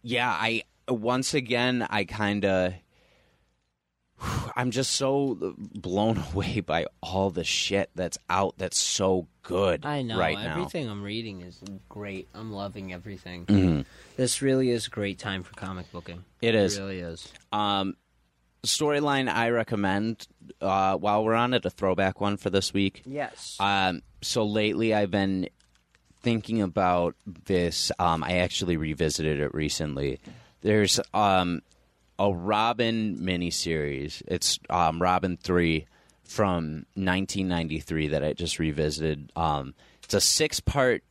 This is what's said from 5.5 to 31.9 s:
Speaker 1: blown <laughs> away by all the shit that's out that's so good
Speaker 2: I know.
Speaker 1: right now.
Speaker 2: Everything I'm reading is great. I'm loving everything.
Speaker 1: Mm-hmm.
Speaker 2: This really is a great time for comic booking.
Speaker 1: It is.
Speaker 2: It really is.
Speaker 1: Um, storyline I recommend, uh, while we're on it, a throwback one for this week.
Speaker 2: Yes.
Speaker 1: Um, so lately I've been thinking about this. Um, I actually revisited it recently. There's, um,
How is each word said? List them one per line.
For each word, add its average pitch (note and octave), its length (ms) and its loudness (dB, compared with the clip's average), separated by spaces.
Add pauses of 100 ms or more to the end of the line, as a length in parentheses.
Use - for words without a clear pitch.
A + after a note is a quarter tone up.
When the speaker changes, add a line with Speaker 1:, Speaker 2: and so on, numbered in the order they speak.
Speaker 1:
blown G2+ 600 0 (100)
<laughs> D#2+ 60 -8
away G2 280 0
by E2 260 0 (140)
all F#2+ 280 0
the E2+ 140 -4
shit - 520 0
that's E2+ 220 -4 (120)
out F#2+ 280 0
that's F2+ 220 -2
so F#2 480 2 (160)
good F2 420 0
Speaker 2:
I D3 160 -2
know. A2+ 160 -4
Speaker 1:
right D#2+ 200 2
now. D#2+ 140 -6
Speaker 2:
Everything D#2 380 -4
I'm G2+ 140 -8
reading G#2 380 -8
is F2 200 -18 (280)
great. G2+ 440 -10
I'm A2 180 -12
loving G2 400 -10
everything. F2+ 540 -12
Speaker 1:
Mm-hmm. F#2 360 4 (360)
Speaker 2:
This B2+ 240 -2
really C3 300 2
is A2+ 160 -2
a - 20 -10
great G2 300 -6
time F#2+ 240 -4
for - 100 -18
comic F#2 380 -12
booking. F2 320 -14 (180)
Speaker 1:
It A#2 140 4
is. G2+ 220 4
Speaker 2:
It G2 40 -8
really G2 180 -8
is. E2+ 320 -10 (200)
Speaker 1:
Um, G2+ 440 0 (720)
storyline C#3+ 680 2
I A#2 200 2
recommend, G#2+ 760 0 (320)
uh, F#2+ 380 2
while G#2 260 2
we're A2 120 2
on B2 180 2
it, A#2+ 120 2
a F#2 40 0
throwback F#2+ 500 0
one G2+ 180 0
for - 120 -2
this F#2 240 2
week. G2 320 0
Speaker 2:
Yes. C#3 540 -10
Speaker 1:
Um, G2 420 2 (200)
so A2+ 240 0
lately G#2+ 480 2
I've G#2 180 2
been F#2+ 360 0 (720)
thinking A2+ 400 0
about F2+ 540 2 (300)
this. F2 440 2 (100)
Um, E2 220 2
I F2 180 0
actually F2 360 0
revisited D#2 640 0
it D2 140 -2
recently. C#2+ 680 -2 (400)
There's, G#2 400 4 (140)
um, F#2 480 4 (600)